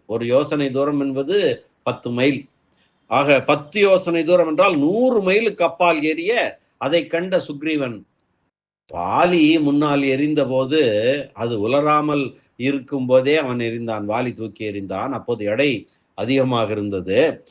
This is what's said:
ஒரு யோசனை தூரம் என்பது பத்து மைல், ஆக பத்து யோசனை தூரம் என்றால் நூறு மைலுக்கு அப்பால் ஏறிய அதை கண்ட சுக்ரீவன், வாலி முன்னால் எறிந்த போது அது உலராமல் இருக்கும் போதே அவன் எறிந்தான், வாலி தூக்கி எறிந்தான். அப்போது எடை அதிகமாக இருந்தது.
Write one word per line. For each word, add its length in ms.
ஒரு 200
யோசனை 460
தூரம் 280
என்பது 680
பத்து 260
மைல், 300
ஆக 300
பத்து 380
யோசனை 440
தூரம் 240
என்றால் 300
நூறு 440
மைலுக்கு 420
அப்பால் 400
ஏறிய 560
அதை 300
கண்ட 300
சுக்ரீவன், 600
வாலி 520
முன்னால் 420
எறிந்த 440
போது 340
அது 260
உலராமல் 680
இருக்கும் 500
போதே 320
அவன் 200
எறிந்தான், 500
வாலி 260
தூக்கி 380
எறிந்தான். 400
அப்போது 340
எடை 260
அதிகமாக 540
இருந்தது. 480